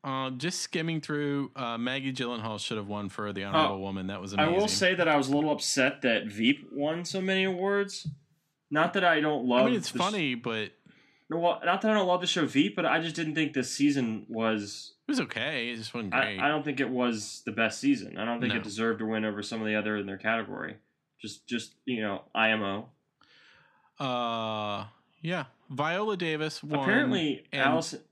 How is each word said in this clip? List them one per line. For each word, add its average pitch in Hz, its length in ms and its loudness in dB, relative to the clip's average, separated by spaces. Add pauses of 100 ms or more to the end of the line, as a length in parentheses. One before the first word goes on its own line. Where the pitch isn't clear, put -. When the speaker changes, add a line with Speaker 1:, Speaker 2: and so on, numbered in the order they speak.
Speaker 1:
Uh, 131 280 -4
just 135 300 -4
skimming 160 420 -2
through, 143 520 -2
uh, 120 220 -4
Maggie 131 360 -2
Gyllenhaal 117 460 -4
should 110 200 -4
have 101 100 -6
won 104 220 -4
for 104 240 -6
The 98 100 -4
Honorable 101 320 2
Speaker 2:
Oh, - 20 -6
Speaker 1:
Woman. 95 280 -4
That 98 160 -6
was 98 100 -8
Speaker 2:
I 151 120 2
Speaker 1:
amazing. 175 160 4
Speaker 2:
will 208 80 2
say 190 260 4
that 175 140 4
I 147 80 6
was 135 120 4
a 139 80 4
little 151 160 2
upset 143 500 2
that 113 240 2
Veep 113 460 2
won 156 320 -2
so 190 160 -4
many 190 240 2
awards. 196 640 0 (640)
Not 165 240 4
that 190 100 4
I 165 160 6
don't 147 260 0
love 123 200 6
Speaker 1:
I 240 40 4
mean, 247 60 4
it's 170 140 -2
Speaker 2:
the - 80 -6
sh- 170 40 2
Speaker 1:
funny, 180 340 0
but 113 340 -4 (580)
Speaker 2:
No, 160 100 -2
well, 170 260 2
not 185 180 2
that 220 80 4
I 214 40 4
don't 196 120 4
love 180 160 2
the 180 60 -2
show 160 180 2
Veep, 156 300 2
but 175 100 0
I 160 140 4
just 165 160 -4
didn't 156 180 -2
think 151 180 0
this 127 220 -2
season 127 540 2
was 110 640 -2 (160)
Speaker 1:
It 294 40 0
was 254 100 2
okay. 123 480 -4
It 120 60 -6
just 110 180 -10
wasn't 110 200 -4
Speaker 2:
I, 131 60 4
Speaker 1:
great. 101 200 0
Speaker 2:
I 143 80 4
don't 147 160 0
think 139 160 -2
it 127 100 2
was 123 540 -2
the - 80 -4
best 110 280 0
season. 131 380 0
I 104 60 -4
don't 117 160 -2
think 120 120 0
Speaker 1:
No. 113 80 0
Speaker 2:
it - 40 -10
deserved 107 360 -2
to 110 60 -2
win 110 180 0
over 104 180 -4
some 113 180 -6
of 110 60 -4
the 107 100 0
other 107 200 0
in 101 100 -4
their 98 120 -8
category. 110 580 -4 (440)
Just, - 280 -12
just, 120 260 -6 (100)
you 120 180 -2
know, 98 200 -4 (120)
I 110 160 4
M 110 120 2
O. 101 260 -4 (1160)
Speaker 1:
Uh, 113 800 -2 (360)
yeah. 165 240 -4 (260)
Viola 175 460 -2
Davis 156 460 -4
won. 147 180 -2
Speaker 2:
Apparently, 196 720 2
Speaker 1:
and 139 100 0
Speaker 2:
Allison. 147 380 2 (120)